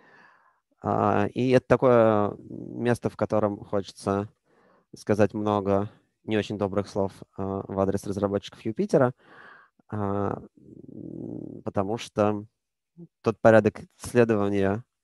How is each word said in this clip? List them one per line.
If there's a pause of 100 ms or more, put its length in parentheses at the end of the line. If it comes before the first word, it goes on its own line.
(840)
А,
и
это
такое (120)
место,
в
котором
хочется (680)
сказать
много (340)
не
очень
добрых
слов, (240)
а,
в
адрес
разработчиков
Юпитера, (760)
а, (160)
м,
потому
что (760)
тот
порядок (180)
следования (200)